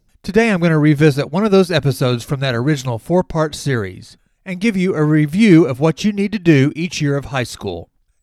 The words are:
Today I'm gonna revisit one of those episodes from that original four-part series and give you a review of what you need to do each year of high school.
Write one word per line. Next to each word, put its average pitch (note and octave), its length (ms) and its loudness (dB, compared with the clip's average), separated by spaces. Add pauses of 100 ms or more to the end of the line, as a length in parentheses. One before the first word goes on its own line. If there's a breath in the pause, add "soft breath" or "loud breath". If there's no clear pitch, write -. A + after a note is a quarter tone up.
(240)
Today A3 280 0
I'm F3+ 100 0
gonna E3 180 2
revisit D3 540 2
one F#3+ 100 0
of A3 80 0
those F#3+ 180 4
episodes C3 540 -2
from C#3 160 -6
that C3+ 160 -2
original B2+ 420 -2
four-part D#3+ 560 -2
series A2 640 -6 (300)
and F3+ 160 -10
give G#3+ 160 0
you F#3 180 0
a D#3 80 0
review D#3 640 4
of C3 160 -6
what D#3+ 240 -2
you G#3+ 80 -2
need G3+ 180 -4
to G#3+ 80 -6
do E3 380 4
each E3 240 -8
year C#3+ 160 -2
of C3+ 80 -10
high C3 180 -6
school. F2+ 460 -10 (340)